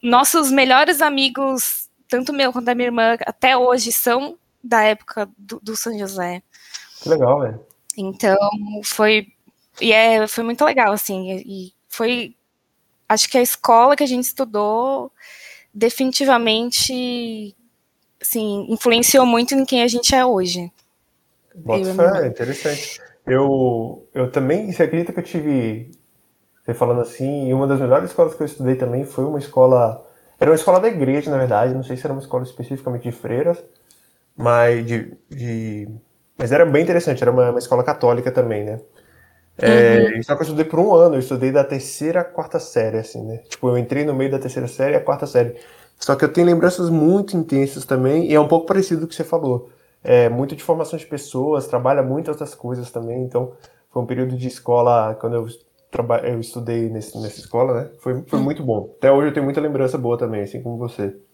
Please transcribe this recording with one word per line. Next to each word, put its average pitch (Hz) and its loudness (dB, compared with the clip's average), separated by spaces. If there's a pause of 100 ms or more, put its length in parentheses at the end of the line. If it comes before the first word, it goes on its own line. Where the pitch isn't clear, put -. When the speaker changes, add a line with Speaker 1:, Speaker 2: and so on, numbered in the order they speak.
Speaker 1:
nossos 262 2
melhores 277 4
amigos, 269 -2 (200)
tanto 254 -4
meu 269 0
quanto 247 -4
da 247 2
minha 247 0
irmã, 226 2 (100)
até 262 2
hoje, 247 2
são 269 0 (280)
da 226 2
época 214 -2
do, 202 -16
do 214 -10
São 226 -8
José. 185 -8 (580)
Speaker 2:
Que - -10
legal, 143 2
velho. 113 -6 (360)
Speaker 1:
Então, 190 0 (480)
foi, 214 0 (520)
e 226 2
é, 220 4
foi 226 -6
muito 240 0
legal, 262 2
assim, 190 -6
e, 190 -12
e - -20 (160)
foi, 240 -4 (760)
acho 214 0
que 262 2
a 247 4
escola 247 4
que 294 0
a - -2
gente 254 -2
estudou 240 -4 (640)
definitivamente, 240 -2 (640)
assim, 208 -4
influenciou 233 4
muito 240 2
em 269 4
quem 254 0
a 247 2
gente 240 0
é 254 4
hoje. 180 -2 (840)
Speaker 2:
Bota 185 -2
Speaker 1:
Eu 185 -4
e - -4
Speaker 2:
fé, 180 4
Speaker 1:
minha 196 0
irmã. 160 0
Speaker 2:
interessante. 139 -6 (260)
Eu, 127 0
eu 127 -2
também, 170 0
você 170 2
acredita 170 -2
que - -6
eu - -8
tive, 131 -4 (720)
você 120 -4
falando 120 0
assim, 135 -6
e 127 2
uma 139 0
das 139 2
melhores 139 2
escolas 160 2
que - -6
eu 147 -2
estudei 131 -2
também 127 -2
foi - -6
uma 151 -4
escola, 127 4 (340)
era 147 4
uma 160 8
escola 185 4
da 220 2
igreja, 147 0
na 139 0
verdade, 123 2
não 131 -4
sei 127 -8
se 139 -10
era 139 -4
uma 135 -8
escola 127 -6
especificamente 123 -8
de 117 -6
freiras, 147 -2 (800)
mas 120 2
de, 110 -4 (180)
de, 113 -8 (480)
mas 127 -2
era 165 6
bem 151 2
interessante, 165 0
era 120 2
uma, 123 2
uma 120 -2
escola - 0
católica 123 0
também, 113 -2
né? 107 -8 (800)
É, 117 6 (160)
Speaker 1:
Uhum. 113 -6
Speaker 2:
só - -2
que 160 -4
eu - 0
estudei 151 -2
por 156 -2
um 180 4
ano, 165 8
eu - 0
estudei 131 -2
da 139 4
terceira 143 -4
à 170 -4
quarta 165 -8
série, 110 -2
assim, 113 -10
né? 113 -12 (100)
Tipo, - -4
eu 123 2
entrei 135 -2
no 147 -2
meio 135 -2
da 135 -2
terceira 127 -6
série 139 -2
e - 4
a - 4
quarta 143 -4
série. - 0 (420)
Só - 0
que 139 0
eu 143 0
tenho 175 4
lembranças 170 2
muito 170 2
intensas 139 -2
também, 135 0
e 151 2
é 151 8
um 147 4
pouco 165 2
parecido 190 0
com 165 -4
o - -12
que - -16
você 160 -6
falou. 127 -2 (320)
É, 123 6
muito 135 -4
de - -16
formação 160 -4
de - -12
pessoas, 143 -6
trabalha 131 0
muito 139 -4
outras 151 -10
coisas 123 -10
também, 117 -8
então 127 -4 (380)
foi 123 -4
um 120 -6
período 127 -4
de 127 -6
escola, 120 0
quando 120 -6
eu 113 -4 (440)
traba-, 117 -2
eu 120 -4
estudei 117 -6
nesse, 110 -12
nessa 107 -12
escola, 120 -2
né? 139 -12
Foi, 127 -6
foi 147 -2
Speaker 1:
Hum. 135 0
Speaker 2:
muito 143 -4
bom. 107 -4
Até 135 4
hoje 143 4
eu 147 -8
tenho 143 -2
muita 139 -2
lembrança 139 -2
boa 120 -2
também, 110 -4
assim 120 -10
como 117 -10
você. 110 -8 (180)